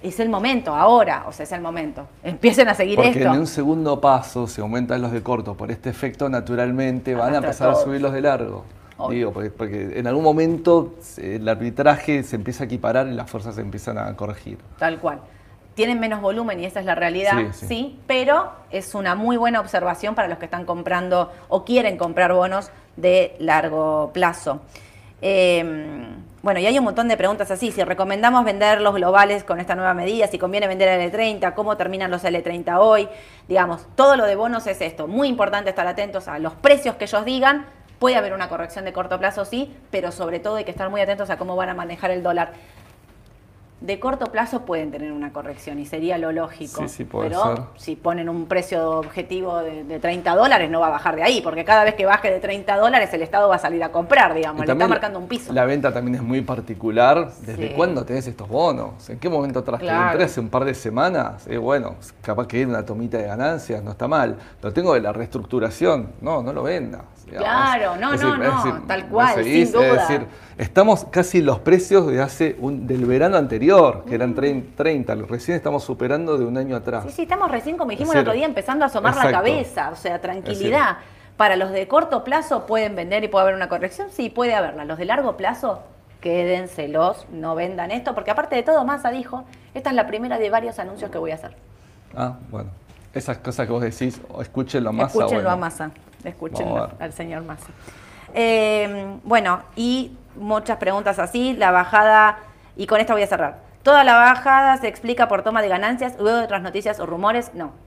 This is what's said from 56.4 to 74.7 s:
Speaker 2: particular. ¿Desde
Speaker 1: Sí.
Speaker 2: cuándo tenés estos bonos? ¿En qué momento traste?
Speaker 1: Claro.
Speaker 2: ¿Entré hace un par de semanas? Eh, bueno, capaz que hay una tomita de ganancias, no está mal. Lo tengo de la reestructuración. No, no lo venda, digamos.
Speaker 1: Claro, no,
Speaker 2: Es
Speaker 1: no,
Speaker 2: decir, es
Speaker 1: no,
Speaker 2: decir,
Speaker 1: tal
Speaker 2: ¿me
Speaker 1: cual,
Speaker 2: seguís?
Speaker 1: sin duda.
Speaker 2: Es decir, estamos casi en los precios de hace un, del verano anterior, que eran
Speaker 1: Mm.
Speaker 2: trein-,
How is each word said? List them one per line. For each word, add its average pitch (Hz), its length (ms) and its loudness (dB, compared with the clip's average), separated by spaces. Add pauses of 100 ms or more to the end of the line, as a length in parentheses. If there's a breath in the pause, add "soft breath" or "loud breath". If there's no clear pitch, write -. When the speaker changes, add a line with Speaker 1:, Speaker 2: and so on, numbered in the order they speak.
Speaker 2:
particular. 117 880 2 (100)
¿Desde 110 280 -8
Speaker 1:
Sí. - 60 -10
Speaker 2:
cuándo 143 300 0
tenés 127 220 -6
estos 110 200 -12
bonos? 127 600 -2
¿En 120 80 -12
qué 160 120 -4
momento 139 340 -2
traste? 120 240 -6
Speaker 1:
Claro. 170 240 0
Speaker 2:
¿Entré 170 140 2
hace - 140 -4
un 113 100 -6
par 131 140 0
de 135 120 -2
semanas? 120 720 -2
Eh, 120 100 -6
bueno, 117 380 -2 (260)
capaz 110 240 -4
que 101 120 -6
hay 131 80 2
una 113 200 -4
tomita 113 320 -6
de 107 80 -4
ganancias, 120 580 -4
no 104 80 -10
está 120 160 -6
mal. 131 300 0 (240 loud breath)
Lo 104 100 -6
tengo 170 220 2
de 120 80 4
la 104 100 -2
reestructuración. 117 1000 -2 (100)
No, 147 220 -4
no 120 100 -6
lo - 80 -6
venda, 147 400 -6 (240)
digamos. - 220 -6
Speaker 1:
Claro, 233 480 0
no, 247 180 -2
Speaker 2:
Es 269 80 -2
Speaker 1:
no, - 100 2
Speaker 2:
decir, - 140 -2
es - 80 4
Speaker 1:
no, 254 100 0
Speaker 2:
decir, - 240 -4
Speaker 1:
tal 190 160 -4
Speaker 2:
¿me - 60 -14
Speaker 1:
cual, 233 240 4
Speaker 2:
seguís? 147 380 2
Speaker 1:
sin 233 80 4
duda. 254 80 8
Speaker 2:
Es - 200 4
decir, 139 200 -2 (320 loud breath)
estamos 196 500 4
casi 185 300 2
en 156 80 4
los 127 120 2
precios 185 480 4
de 127 140 2
hace 139 380 -2
un, 135 260 -4
del 127 200 0
verano 151 320 4
anterior, 131 340 4 (340)
que 120 100 -4
eran 123 160 0
Speaker 1:
Mm. 117 40 -2
Speaker 2:
trein-, 135 400 -2